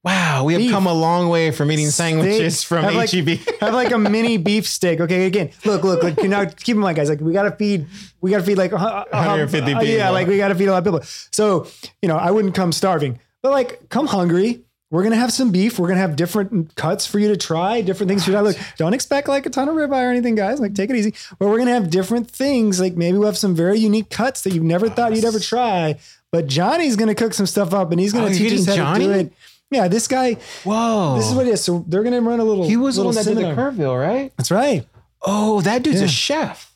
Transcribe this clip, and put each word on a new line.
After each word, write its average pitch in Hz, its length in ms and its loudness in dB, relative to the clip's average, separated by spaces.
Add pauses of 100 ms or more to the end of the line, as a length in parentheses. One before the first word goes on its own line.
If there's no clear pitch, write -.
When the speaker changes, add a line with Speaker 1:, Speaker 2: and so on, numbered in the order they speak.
Speaker 1:
Wow, 170 400 0
we 156 100 2
have 190 80 2
Speaker 2:
Beef. 240 100 2
Speaker 1:
come 196 140 2
a 175 80 2
long 170 360 2
way 165 220 2
from 151 200 0
eating 151 140 0
Speaker 2:
Steak. 147 80 0 (220)
Speaker 1:
sandwiches 180 460 0
from 170 220 -2
Speaker 2:
Have, 202 120 2
like, 226 120 2
Speaker 1:
H 180 60 -2
E 180 80 0
B. 156 200 0 (100)
Speaker 2:
<laughs> - 100 -6
have, 220 120 0
like, 247 180 0
a 240 60 2
mini 220 380 2
beef 202 320 0
steak. 170 320 -2
Okay, 180 280 0
again, 180 220 0 (140)
look, 196 220 0
look, 175 180 2
look. 175 200 0
Now, 202 200 2
keep 214 320 -4
in 214 60 2
mind, 175 160 0
guys, 147 100 0
like, 147 140 -2
we 160 100 -2
gotta 202 200 0
feed, 202 360 -2 (320)
we 185 120 -2
gotta 202 120 0
feed, 196 140 2
like, 185 160 0
a 196 40 -2
hu-, 180 80 0
a 202 280 -4
hu-, - 40 -2 (120)
Speaker 1:
Hundred 151 200 0
fifty 143 240 0
Speaker 2:
uh, 135 60 0
Speaker 1:
people. 226 160 0
Speaker 2:
yeah, 202 140 2
like, 185 180 0
we 196 80 2
gotta 196 200 0
feed 196 120 0
a 196 60 2
lot 180 60 2
of 170 40 -4
people. 170 180 0 (300)
So, 202 360 0 (340)
you 190 80 0
know, 156 80 0
I 175 140 0
wouldn't 202 220 0
come 175 200 0
starving, 147 440 0 (240)
but, 269 120 2
like, 262 360 -2
come 285 180 -2
hungry. 190 540 0 (300)
We're 170 120 0
gonna 226 120 2
have 240 160 0
some 254 200 0
beef. 196 280 0
We're 175 80 0
gonna 185 140 2
have 160 160 -2
different 175 580 -2
cuts - 320 -4
for 208 100 -4
you 208 120 2
to 202 80 2
try, 185 420 -2
different 185 300 -2
things 190 160 0
for 190 60 0
you 202 60 2
to 208 60 2
try. 214 80 2
Look, - 60 -4 (200)
don't 165 160 0
expect, 277 360 -2
like, 277 160 0
a 330 40 -4
ton 277 200 -2
of 320 60 -2
ribeye 277 300 0
or 247 60 0
anything, 240 240 0
guys. 214 240 0
Like, 208 160 -2
take 202 140 -2
it 254 80 0
easy. 208 160 0 (260)
But 196 80 2
we're 214 120 4
gonna 247 120 2
have 220 180 0
different 190 400 0
things. 233 520 0
Like, 180 160 0
maybe 175 200 2
we'll 208 100 4
have 202 100 0
some 185 180 0
very 185 240 2
unique 214 300 2
cuts 262 320 -2
that 190 120 -2
you've 165 120 0
never 180 240 2
thought 233 260 0
you'd 220 80 0
ever 220 140 0
Speaker 1:
Yes. 190 100 -4
Speaker 2:
try. 185 480 0 (340)
But 165 180 0
Johnny's 220 500 2
gonna 214 180 2
cook 226 180 -2
some 196 140 0
stuff 196 260 -2
up, 185 180 0
and 175 100 2
he's 202 100 0
gonna 226 140 0
Speaker 1:
Oh, 202 40 0
you're 190 200 2
Speaker 2:
teach 233 100 2
us 180 60 4
Speaker 1:
getting 196 180 2
Speaker 2:
how 147 120 0
to - 40 2
do - 80 2
Speaker 1:
Johnny? 190 140 2
Speaker 2:
it. - 120 -6 (380)
Yeah, 226 160 2
this 220 200 0
guy. 254 300 0 (260)
Speaker 1:
Whoa. 214 540 0
Speaker 2:
This 220 100 0
is 247 60 -2
what 254 140 2
it 226 60 2
is. 185 100 0
So 175 240 -2
they're 185 160 0
gonna 247 180 0
run 233 180 0
a 226 40 2
little, 208 240 2
Speaker 1:
He 220 100 2
was 269 200 0
the - 40 0
Speaker 2:
little 240 80 2
Speaker 1:
one 233 60 0
that 220 80 0
Speaker 2:
seminar. 214 320 0
Speaker 1:
did - 20 0
the 247 260 -2
Kerrville, 127 160 0
right? 247 380 -2
Speaker 2:
That's - 140 -4
right. 214 340 0 (380)
Speaker 1:
Oh, 208 380 0
that 226 200 0
dude's 226 200 2
Speaker 2:
Yeah. 196 40 2
Speaker 1:
a 180 40 2
chef. - 680 -4